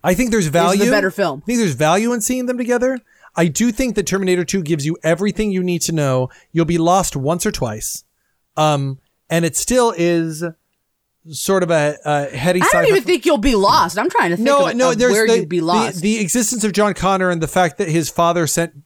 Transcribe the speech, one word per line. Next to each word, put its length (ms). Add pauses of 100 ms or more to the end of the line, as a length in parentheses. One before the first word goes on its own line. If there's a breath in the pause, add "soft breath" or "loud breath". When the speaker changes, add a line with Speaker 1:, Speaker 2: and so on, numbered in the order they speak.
Speaker 1:
I 120
think 180
there's 140
Speaker 2:
is 60
the 60
Speaker 1:
value. 320
Speaker 2:
better 220
film. 320
Speaker 1:
I 20
think 140
there's 140
value 380
in 80
seeing 260
them 120
together. 400 (380 soft breath)
I 100
do 240
think 240
that 120
Terminator 380
two 180
gives 240
you 180
everything 480
you 100
need 200
to 100
know. 380 (220 soft breath)
You'll 120
be 140
lost 380
once 300
or 60
twice. 520 (520)
Um, 420 (320)
and 140
it 120
still 400
is 460 (880)
sort 320
of 80
a, 340
a 320
heady 240
Speaker 2:
I 40
don't 60
Speaker 1:
sci-fi 140
Speaker 2:
even 120
Speaker 1:
film. 80
Speaker 2:
think 220
you'll 120
be 160
lost. 440
I'm 120
trying 200
to 60
think 100
Speaker 1:
No, 240
Speaker 2:
of, 60
Speaker 1:
no, 140
Speaker 2:
of 80
Speaker 1:
there's 140
Speaker 2:
where 160
Speaker 1:
the, 100
Speaker 2:
you'd 100
be 120
Speaker 1:
the, 60
Speaker 2:
lost. 340
Speaker 1:
the 180
existence 460
of 80
John 220
Connor 360
and 100
the 80
fact 300
that 100
his 220
father 380
sent 240 (140)